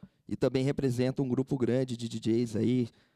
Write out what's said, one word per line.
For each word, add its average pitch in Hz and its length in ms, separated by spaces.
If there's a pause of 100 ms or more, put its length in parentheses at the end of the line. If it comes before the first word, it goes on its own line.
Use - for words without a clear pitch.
(280)
e 104 80
também 131 260
represento 131 600
um 131 60
grupo 131 280
grande 127 400
de 120 100
D 113 140
Js 113 360
aí, 120 320 (280)